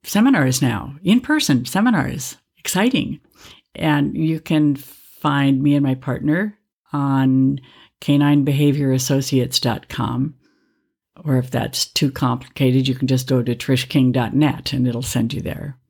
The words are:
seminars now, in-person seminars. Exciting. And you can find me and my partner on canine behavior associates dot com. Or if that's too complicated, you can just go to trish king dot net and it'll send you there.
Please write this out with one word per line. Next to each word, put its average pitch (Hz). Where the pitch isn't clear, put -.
seminars 196
now, 131
in-person 233
seminars. 202
Exciting. -
And 147
you 160
can 151
find 139
me 143
and 143
my 131
partner 156
on 135
canine 143
behavior 143
associates 131
dot -
com. 123
Or 135
if 127
that's -
too -
complicated, 131
you 131
can 127
just 127
go 127
to 117
trish 127
king 131
dot 120
net 147
and 127
it'll 120
send 120
you -
there. -